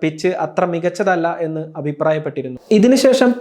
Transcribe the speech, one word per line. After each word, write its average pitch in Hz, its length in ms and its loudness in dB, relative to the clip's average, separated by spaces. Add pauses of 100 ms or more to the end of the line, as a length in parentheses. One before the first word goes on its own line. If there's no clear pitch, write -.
പിച്ച് 156 260 -2
അത്ര 175 360 -2
മികച്ചതല്ല 175 760 -2
എന്ന് 160 360 -6
അഭിപ്രായപ്പെട്ടിരുന്നു. 147 800 -4 (120)
ഇതിനുശേഷം 247 720 4